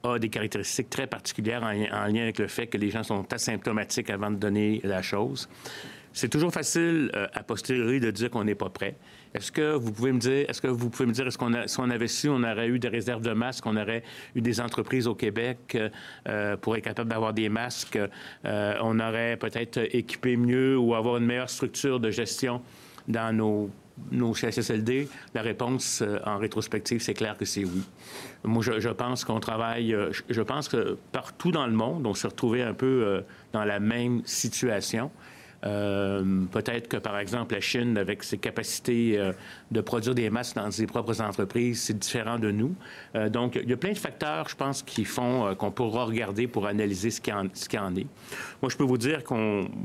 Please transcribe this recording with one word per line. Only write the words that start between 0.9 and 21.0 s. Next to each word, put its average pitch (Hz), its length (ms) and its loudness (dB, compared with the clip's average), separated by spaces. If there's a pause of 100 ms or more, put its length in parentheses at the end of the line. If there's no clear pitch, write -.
particulières 113 560 -2
en, 110 100 0
en 104 340 0
lien 110 160 2
avec 113 160 0
le 104 80 2
fait 117 200 -4
que 113 120 -2
les 101 120 2
gens 110 120 -2
sont 101 300 -2
asymptomatiques 110 760 -2
avant 104 220 -2
de 104 60 0
donner 104 480 2
la 95 180 0
chose. 120 460 -2 (640)
C'est - 160 -2
toujours 156 220 2
facile, 165 640 2
euh, 101 200 -2
a - 80 -2
posteriori, 123 580 2
de 117 100 2
dire 110 200 0
qu'on 117 120 0
n'est 104 140 2
pas 95 140 -2
prêt. - 260 -6 (360)
Est-ce - 200 -6
que 156 220 2
vous 113 180 0
pouvez 117 180 2
me 127 80 4
dire, 135 300 2
est-ce - 120 -6
que - 60 0
vous 120 240 0
pouvez 131 160 0
me 117 60 4
dire, 123 140 0
est-ce 123 120 -4
qu'on 117 160 2
a, 117 140 -2
si - 100 -4
on 127 100 2
avait 120 200 0
su, - 200 0
on 131 140 4
aurait 113 240 2
eu 123 140 2
des 123 80 0
réserves 113 340 -2
de 113 100 0
masques, 117 340 0
on 110 100 2
aurait 110 260 0 (320)
eu 127 60 0
des 117 200 2
entreprises 117 460 0
au 117 80 2
Québec, 117 440 0 (160)
euh, 110 140 2 (400)
euh, 104 280 0
pour 110 200 0
être 107 60 -2
capable 113 280 -2
d'avoir 110 220 2
des 107 160 2
masques, 117 480 -2 (480)
euh, 104 380 0
on 113 160 2
aurait 113 380 0
peut-être 117 420 -4 (160)
équipé 123 420 2
mieux 127 400 4
ou 117 200 6
avoir 120 220 2